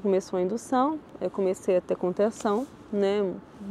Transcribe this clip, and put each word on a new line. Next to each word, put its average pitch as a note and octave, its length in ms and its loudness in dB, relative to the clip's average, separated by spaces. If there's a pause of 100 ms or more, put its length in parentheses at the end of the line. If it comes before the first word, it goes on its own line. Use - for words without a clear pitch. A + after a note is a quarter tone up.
começou F#3+ 380 2
a - 20 2
indução, B3+ 580 0 (220)
eu F#3 80 -2
comecei F#3+ 480 0
a F3+ 40 2
ter - 140 -2
contração, G#3 680 0 (260)
né? G3+ 400 0 (400)